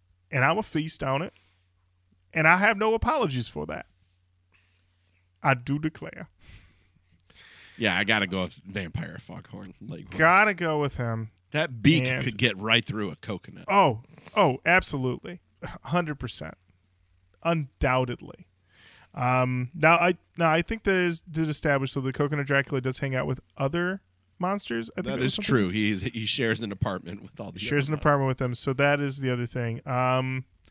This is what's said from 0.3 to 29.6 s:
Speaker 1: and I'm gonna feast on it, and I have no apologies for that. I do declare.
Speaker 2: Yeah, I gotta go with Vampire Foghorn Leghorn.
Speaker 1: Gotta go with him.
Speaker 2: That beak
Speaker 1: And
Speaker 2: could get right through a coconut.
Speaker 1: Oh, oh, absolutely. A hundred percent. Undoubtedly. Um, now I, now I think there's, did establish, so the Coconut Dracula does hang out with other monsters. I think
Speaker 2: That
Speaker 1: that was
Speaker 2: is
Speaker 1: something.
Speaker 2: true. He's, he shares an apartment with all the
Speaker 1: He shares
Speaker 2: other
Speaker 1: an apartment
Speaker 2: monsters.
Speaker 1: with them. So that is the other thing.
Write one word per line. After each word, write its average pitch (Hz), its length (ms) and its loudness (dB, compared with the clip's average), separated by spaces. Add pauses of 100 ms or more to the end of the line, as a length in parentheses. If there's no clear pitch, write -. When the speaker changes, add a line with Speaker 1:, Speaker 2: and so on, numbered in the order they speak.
Speaker 1:
and 131 140 0
I'm 147 80 4
gonna 208 120 0
feast - 400 -6
on 135 180 0
it, 180 100 -8 (1000)
and 160 160 4
I 175 80 8
have 208 200 4
no 220 180 2
apologies 220 540 0
for 151 180 -8
that. - 200 -10 (1600)
I 139 120 4
do 127 240 -2
declare. 156 500 -8 (1500)
Speaker 2:
Yeah, 101 200 2
I 101 80 2
gotta 104 220 2
go 92 160 -2
with 90 120 -6
Vampire 95 680 -10
Foghorn - 600 -16
Leghorn. - 380 -12
Speaker 1:
Gotta 190 360 6
go 165 260 -2
with 143 160 -4
him. 113 340 -4 (220)
Speaker 2:
That 147 300 -2
beak 147 240 6
Speaker 1:
And 127 180 -2
Speaker 2:
could 113 120 -4
get 107 220 2
right 113 260 2
through 101 260 -4
a 73 60 -10
coconut. 92 520 -12
Speaker 1:
Oh, 170 320 4 (340)
oh, 160 320 4
absolutely. 165 720 0 (220)
A - 260 -12
hundred 156 300 -2
percent. - 360 -10 (880)
Undoubtedly. 131 1040 -2 (680)
Um, 127 600 0
now 160 220 6
I, 170 200 4 (200)
now 165 140 4
I 165 120 4
think 220 200 -6
there's, 180 380 2
did 160 280 -2
establish, 143 440 0
so 143 80 -4
the 131 120 -2
Coconut 143 340 -2
Dracula 139 340 0
does 127 180 -2
hang 135 160 -4
out 131 120 -2
with 139 140 -2 (160)
other 175 440 -2 (400)
monsters. 202 500 -4
I - 120 -6
think - 40 -12
Speaker 2:
That - 60 -2
Speaker 1:
that 131 80 -2
was 127 120 2
Speaker 2:
is - 40 -4
Speaker 1:
something. 202 180 2
Speaker 2:
true. 104 140 4
He's, 104 320 0
he 113 260 -6
shares 113 340 0
an 107 120 -6
apartment 98 500 -6
with - 160 -18
all 98 140 -10
the 90 80 -14
Speaker 1:
He 98 60 -6
shares 143 220 0
Speaker 2:
other 151 60 -2
Speaker 1:
an 143 60 -4
apartment 143 260 2
Speaker 2:
monsters. - 20 0
Speaker 1:
with 131 100 -2
them. 123 180 -2
So - 160 -4
that 143 280 2
is 139 200 -4
the 131 100 0
other 120 160 -2
thing. 117 400 -6